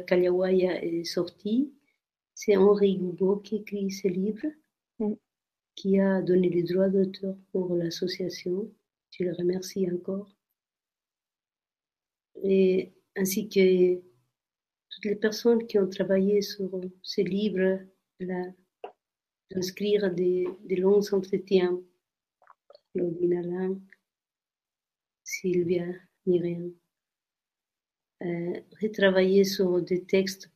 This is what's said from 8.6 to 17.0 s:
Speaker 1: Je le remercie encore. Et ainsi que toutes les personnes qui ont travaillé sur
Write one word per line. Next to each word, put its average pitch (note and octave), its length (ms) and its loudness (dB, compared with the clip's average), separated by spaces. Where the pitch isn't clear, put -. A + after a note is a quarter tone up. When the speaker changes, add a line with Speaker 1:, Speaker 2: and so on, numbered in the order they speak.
Speaker 1:
Je - 120 -8
le F3+ 80 -2
remercie F3+ 580 -2
encore. F#3+ 460 -8
Et F#3+ 480 2
ainsi G3 320 -2
que F#3 480 4
toutes - 160 -16
les G#3 100 -2
personnes A3 520 0
qui G#3 120 0
ont F#3+ 100 0
travaillé F#3+ 520 0
sur G3 280 -8